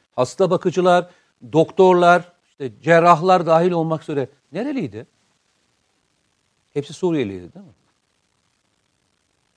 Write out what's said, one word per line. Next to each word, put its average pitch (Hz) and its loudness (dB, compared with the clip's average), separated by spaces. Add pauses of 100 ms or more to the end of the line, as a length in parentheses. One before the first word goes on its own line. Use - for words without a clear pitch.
(160)
hasta 160 -2
bakıcılar, 180 0 (420)
doktorlar, 175 2 (160)
işte 127 -14 (100)
cerrahlar 170 2
dahil 170 2
olmak 160 -6
üzere 139 -8 (240)
nereliydi? 170 -10 (1700)
Hepsi 143 -10
Suriyeliydi 107 -6
değil 190 -20
mi? 120 -20 (1800)